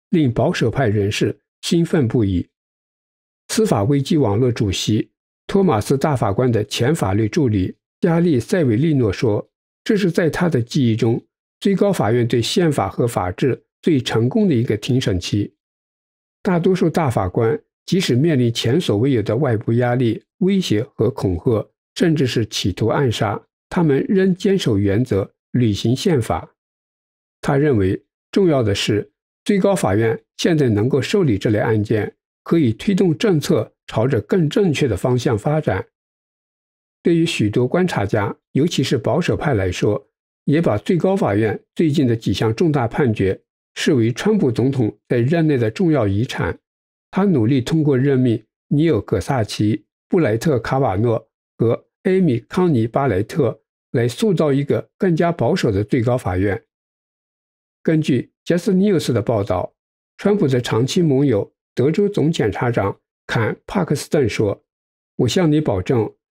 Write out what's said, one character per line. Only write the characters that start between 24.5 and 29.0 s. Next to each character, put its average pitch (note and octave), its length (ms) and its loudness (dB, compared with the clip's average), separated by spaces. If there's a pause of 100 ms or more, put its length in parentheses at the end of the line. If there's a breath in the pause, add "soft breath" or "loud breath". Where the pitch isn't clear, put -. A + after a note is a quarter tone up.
守 C3 200 0
原 G2+ 260 2
则， G2 260 -2 (220)
履 A#2 220 2
行 A2+ 200 0
宪 C#3+ 280 0
法。 D#2 340 -6 (840)
他 C#3+ 160 0
认 C#3+ 180 2
为 G2 260 0 (300)
重 G3 160 2
要 C#3 160 2
的 G2+ 100 0
是， G#2 380 -2 (320)